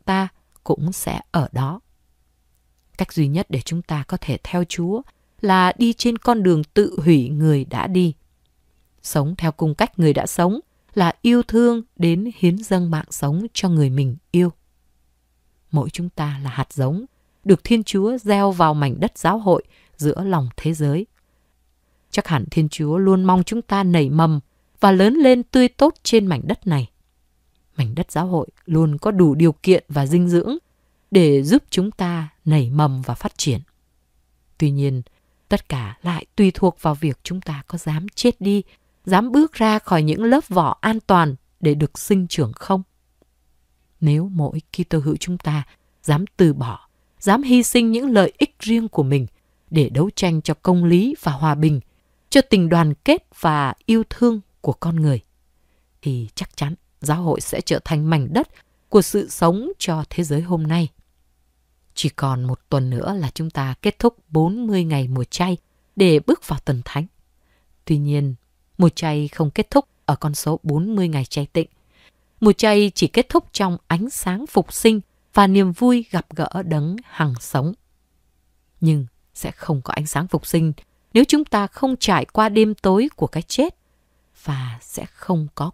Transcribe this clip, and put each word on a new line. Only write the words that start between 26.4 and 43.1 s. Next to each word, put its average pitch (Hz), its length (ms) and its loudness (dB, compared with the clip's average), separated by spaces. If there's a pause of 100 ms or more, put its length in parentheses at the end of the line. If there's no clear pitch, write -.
đất - 220 -6
này. 143 240 -2 (840)
Mảnh 120 180 -4
đất 170 180 -6
giáo 165 140 -2
hội 175 200 -2 (180)
luôn 156 340 0
có 214 120 -2
đủ 175 240 4
điều 160 180 4
kiện - 360 0
và 143 180 -2
dinh 175 220 2
dưỡng 175 280 0 (540)
để 151 320 6
giúp 190 280 2
chúng 190 200 -2
ta 170 380 -6 (160)
nảy 151 260 2
mầm 135 320 0
và 123 120 -6
phát - 240 -10
triển. 123 220 -2 (1000)
Tuy 151 120 0
nhiên, 139 320 -2 (460)
tất - 200 -2
cả 117 340 -8
lại 175 240 -6 (100)
tùy 196 180 4
thuộc - 280 -2
vào 151 120 0
việc 147 280 -4
chúng 180 180 -10
ta 143 260 -10
có 175 120 -10
dám 160 360 -6
chết - 260 0
đi, 202 220 0 (420)
dám 208 280 2
bước 302 200 4
ra 214 260 2
khỏi 165 240 0
những 156 220 0
lớp 262 240 2
vỏ 175 320 0
an 220 200 -2
toàn 165 340 2 (260)
để 147 140 2
được 151 240 -2
sinh 190 280 0
trưởng 123 260 -4
không. 190 300 -4 (1160)